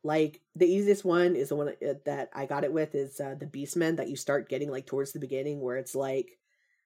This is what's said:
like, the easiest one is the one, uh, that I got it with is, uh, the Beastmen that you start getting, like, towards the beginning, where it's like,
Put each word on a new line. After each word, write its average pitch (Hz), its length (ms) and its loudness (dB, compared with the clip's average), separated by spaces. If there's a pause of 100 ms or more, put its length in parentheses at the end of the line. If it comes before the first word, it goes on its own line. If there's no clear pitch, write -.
like, 156 380 2 (160)
the 175 100 6
easiest 202 380 4
one 175 320 6
is 135 140 0
the 147 60 0
one, 147 120 0
uh, 139 240 -4 (140)
that 139 260 -4
I 139 140 -6
got 143 180 -2
it 143 80 0
with 156 220 0
is, 139 260 -4
uh, 135 140 -6
the 143 100 -10
Beastmen 160 540 -2
that - 100 -4
you 139 80 -6
start 139 320 -2
getting, 143 220 -4
like, 135 160 -6
towards 139 260 -4
the 156 80 -10
beginning, 139 400 -4
where 127 160 -2
it's 131 180 -8
like, 135 440 -2 (480)